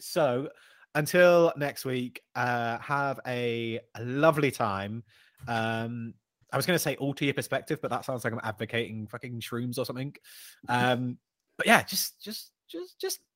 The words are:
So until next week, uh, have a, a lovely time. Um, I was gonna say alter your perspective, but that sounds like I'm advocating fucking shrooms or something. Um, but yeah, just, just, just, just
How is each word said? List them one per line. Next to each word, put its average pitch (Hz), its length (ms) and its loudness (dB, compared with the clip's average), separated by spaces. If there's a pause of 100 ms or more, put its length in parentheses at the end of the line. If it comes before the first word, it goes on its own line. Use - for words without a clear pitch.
So 139 480 0 (460)
until 170 640 6
next 143 260 -4
week, 127 380 -4 (120)
uh, 120 440 0
have 139 480 -2
a, 117 540 -2 (140)
a 110 80 -10
lovely 143 480 4
time. 104 520 -2 (440)
Um, 113 680 -2 (360)
I 131 60 -2
was 135 80 0
gonna 175 140 2
say 147 180 -2
alter 139 300 -2
your 139 80 2
perspective, 135 480 -2
but 131 80 -6
that 117 160 -4
sounds 127 180 -4
like 117 80 -2
I'm 113 100 -6
advocating 110 640 -6
fucking 120 320 -10
shrooms 120 360 -6
or 127 80 -2
something. 135 320 -8 (540)
Um, 123 480 2 (400)
but - 80 -2
yeah, 208 160 8
just, - 400 -4
just, - 300 -14 (140)
just, 359 320 -14
just 370 220 -6 (160)